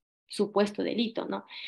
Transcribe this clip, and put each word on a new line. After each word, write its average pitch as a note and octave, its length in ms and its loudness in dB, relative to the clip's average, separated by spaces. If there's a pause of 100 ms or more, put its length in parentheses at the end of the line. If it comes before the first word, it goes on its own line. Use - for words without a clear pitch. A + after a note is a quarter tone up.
(280)
supuesto G3+ 540 2
delito, - 440 0
¿no? - 200 -6 (220)